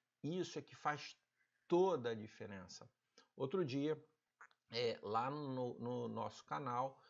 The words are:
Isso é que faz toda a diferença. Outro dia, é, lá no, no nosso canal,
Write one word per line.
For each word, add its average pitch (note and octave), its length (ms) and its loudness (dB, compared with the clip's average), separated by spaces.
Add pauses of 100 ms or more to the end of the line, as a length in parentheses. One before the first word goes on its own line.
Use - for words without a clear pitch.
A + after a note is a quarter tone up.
(220)
Isso E3+ 360 -2
é C#3 40 -4
que - 140 -18
faz - 400 -2 (520)
toda E3+ 420 6
a A2+ 40 0
diferença. G#2 760 -10 (480)
Outro D3+ 280 2
dia, C#3 360 2 (720)
é, A#2 320 2
lá A#2 260 0
no, C3 520 -2
no A#2+ 260 -2
nosso A2 380 -6
canal, C3+ 520 -2 (140)